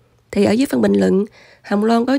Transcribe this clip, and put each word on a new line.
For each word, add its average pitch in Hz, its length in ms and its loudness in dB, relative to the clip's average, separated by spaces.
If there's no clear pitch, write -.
Thì 202 140 0
ở 208 80 2
dưới 254 140 0
phần 262 140 -2
bình 202 120 2
luận, 190 320 2
Hồng 202 220 -4
Loan 233 220 0
có 262 120 0